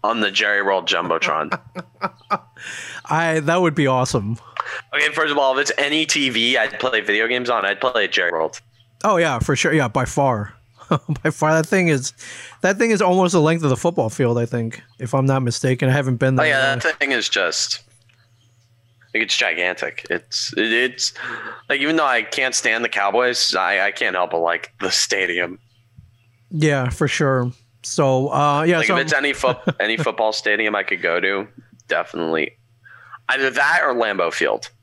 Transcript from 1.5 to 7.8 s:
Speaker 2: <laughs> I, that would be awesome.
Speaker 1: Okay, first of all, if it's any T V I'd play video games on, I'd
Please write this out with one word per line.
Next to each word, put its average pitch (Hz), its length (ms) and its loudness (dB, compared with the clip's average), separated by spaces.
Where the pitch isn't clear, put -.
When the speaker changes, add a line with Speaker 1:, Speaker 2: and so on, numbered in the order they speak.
Speaker 2:
<laughs> 302 80 -2
I, 160 340 0
that 165 200 2
would 165 140 2
be 143 120 2
awesome. 127 520 0
Speaker 1:
Okay, 151 180 0
first 156 200 0
of 143 60 2
all, 135 200 4
if 143 40 2
it's 135 160 0
any 151 280 0
T 139 240 0
V 117 260 2
I'd 107 220 0
play 120 220 0
video 104 260 0
games 123 240 -2
on, 110 140 2
I'd 101 160 -2